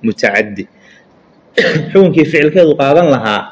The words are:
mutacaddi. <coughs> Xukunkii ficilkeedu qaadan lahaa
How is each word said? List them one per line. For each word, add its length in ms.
mutacaddi. 600
<coughs> 600
Xukunkii 340
ficilkeedu 500
qaadan 340
lahaa 320